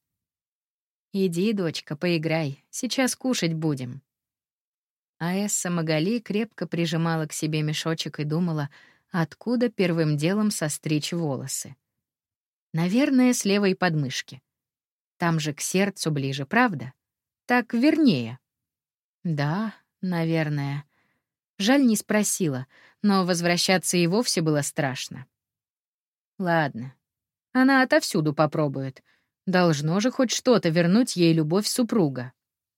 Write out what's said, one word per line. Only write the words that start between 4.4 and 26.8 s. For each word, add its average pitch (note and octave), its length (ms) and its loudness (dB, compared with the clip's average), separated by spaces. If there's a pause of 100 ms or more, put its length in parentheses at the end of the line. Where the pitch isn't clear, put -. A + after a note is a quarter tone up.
А F3 180 -4
Эсса G3+ 320 -4
Магали E3 500 0
крепко G#3+ 480 -6
прижимала E3 600 -2
к - 80 -12
себе D#3 280 -2
мешочек D#3 560 -4
и D3+ 60 -6
думала, D#3 460 -2 (400)
откуда A#3 580 -2
первым E3 480 0
делом G3+ 340 0
состричь D3+ 640 -4
волосы. C#3 640 -6 (960)
Наверное, B3 640 2
с - 100 -4
левой G3 320 2
подмышки. D3 640 -2 (760)
Там E3 200 2
же D3+ 140 -4
к - 80 -14
сердцу F#3+ 500 -2
ближе, C#3 360 -4
правда? F#3 480 0 (520)
Так A#3+ 280 0
вернее. A#3 640 2 (800)
Да, E3 520 -2 (260)
наверное. D3+ 880 -2 (720)
Жаль, B3+ 280 4
не G#3+ 100 4
спросила, E3+ 680 -2 (360)
но G3 240 4
возвращаться F3 720 2
и E3+ 80 4
вовсе F#3+ 340 0
было D#3 220 2
страшно. C3+ 640 -6 (1120)
Ладно, D3+ 580 -2 (560)